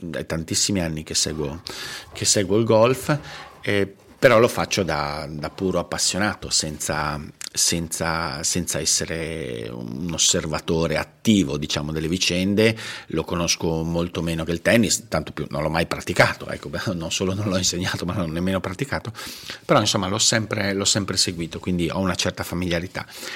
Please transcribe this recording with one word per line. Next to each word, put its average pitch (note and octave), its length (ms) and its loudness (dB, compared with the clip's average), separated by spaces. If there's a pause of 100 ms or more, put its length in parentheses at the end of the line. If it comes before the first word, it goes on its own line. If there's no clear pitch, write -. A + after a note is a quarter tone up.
(120)
è C#2 140 -6
tantissimi E2+ 560 0
anni D#2+ 220 -2
che - 100 -8
seguo, D#2 480 -2 (500)
che - 140 -6
seguo G2 320 4
il A#2 80 4
golf, A#2+ 520 4 (440)
eh, G2+ 320 0 (240)
però A#2+ 220 8
lo A#2+ 80 8
faccio - 340 0
da, D2 480 -2
da D2+ 220 -8
puro F#2 260 -2
appassionato, F2 720 -2
senza, D2+ 720 -2 (300)
senza, E2 880 -2
senza - 380 -2
essere D2+ 920 -2
un A#1+ 400 -6
osservatore D#2+ 840 2
attivo, D#2 600 2
diciamo, D2+ 340 -4
delle D#2 160 -2
vicende. F#2+ 680 4 (320)
Lo D#2+ 160 0
conosco E2 600 0
molto E2+ 400 -2
meno E2 200 -2
che E2 80 -4
il E2 120 -4
tennis, G2 460 4
tanto D#2+ 220 -2
più - 180 -8
non C#2+ 120 -4
l'ho D#2 80 0
mai E2 160 0
praticato, - 640 0
ecco, C#2+ 220 -10 (100)
<laughs> G#2 120 -2
non E2 180 -6
solo F#2+ 240 0
non G#2+ 140 -2
l'ho F#2 80 2
insegnato, F2+ 480 -2
ma F2 80 -2
non F#2 120 -2
l'ho D#2+ 60 -4
nemmeno F2+ 280 0
praticato, - 540 -4 (500)
però E3 160 6
insomma - 280 2
l'ho G2 100 0
sempre, G#2 560 2
l'ho G2 120 0
sempre F#2+ 320 0
seguito, E2+ 420 -2
quindi F2 320 0
ho E2 80 -2
una F#2 160 2
certa - 280 -2
familiarità F2 640 -4 (300)